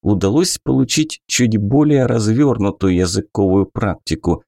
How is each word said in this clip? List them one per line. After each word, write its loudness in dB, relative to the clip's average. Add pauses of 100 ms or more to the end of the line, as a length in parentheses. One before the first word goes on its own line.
удалось 0
получить -2
чуть 0
более 2
развернутую 0
языковую 0
практику. -4